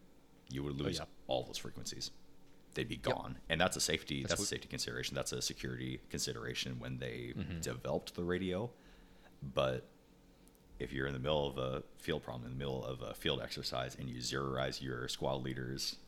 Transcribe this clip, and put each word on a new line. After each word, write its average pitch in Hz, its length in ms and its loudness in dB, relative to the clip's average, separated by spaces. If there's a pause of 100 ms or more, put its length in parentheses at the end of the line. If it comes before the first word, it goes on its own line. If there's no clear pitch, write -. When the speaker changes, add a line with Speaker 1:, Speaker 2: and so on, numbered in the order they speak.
(500)
Speaker 1:
you 69 140 -2
would 71 160 0
Speaker 2:
Oh, 71 60 2
Speaker 1:
lose 80 140 2
Speaker 2:
yeah. 76 60 -4 (220)
Speaker 1:
all 64 160 4
those - 140 -6
frequencies. - 540 -4 (640)
They'd 64 120 0
be - 80 -2
Speaker 2:
Yep. 64 80 -6
Speaker 1:
gone. - 340 2 (120)
And 80 120 6
that's 90 160 6
a 67 40 2
safety, 76 400 2
Speaker 2:
That's 65 100 2
Speaker 1:
that's 90 100 4
a - 20 4
Speaker 2:
what 101 40 2
Speaker 1:
safety - 200 -2
consideration. 64 480 -2
That's 65 160 0
a 62 100 0
security 64 680 -2
consideration 62 680 -2
when 123 180 -4
they 60 380 -4
Speaker 2:
Mm-hmm. 90 260 -2
Speaker 1:
developed 65 540 0
the 90 80 0
radio. 90 480 2 (720)
But 65 420 4 (920)
if 64 120 -2
you're 67 140 2
in 69 80 2
the 64 60 -2
middle 71 280 6
of 65 100 -4
a 65 260 2 (140)
field 78 260 0
problem, 62 220 -4
in 62 60 -6
the 64 60 -4
middle 65 260 0
of 65 180 -4
a 55 120 -6
field 71 280 2
exercise, 64 540 -2
and 67 140 -4
you 62 80 -4
zeroize 67 640 0
your 64 260 -2
squad 65 360 0
leader's 65 540 -2 (100)